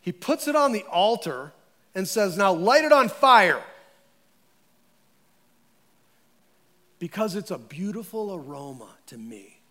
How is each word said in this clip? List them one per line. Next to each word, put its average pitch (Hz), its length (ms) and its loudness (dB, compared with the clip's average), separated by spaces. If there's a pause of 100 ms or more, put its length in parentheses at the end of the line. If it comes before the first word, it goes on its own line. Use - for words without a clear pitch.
He 175 120 -8
puts 311 360 -4
it 294 60 -2
on 285 180 4
the 208 100 -4
altar 170 680 -2 (420)
and 190 120 -4
says, 196 300 -2
"Now 196 160 2
light 220 320 4
it 302 80 6
on 262 160 6
fire, 202 540 4 (3250)
because 196 380 -8
it's 208 140 -12
a 165 80 -10
beautiful 202 760 -12
aroma 139 540 -16 (180)
to 120 100 -20
me." 110 440 -20 (100)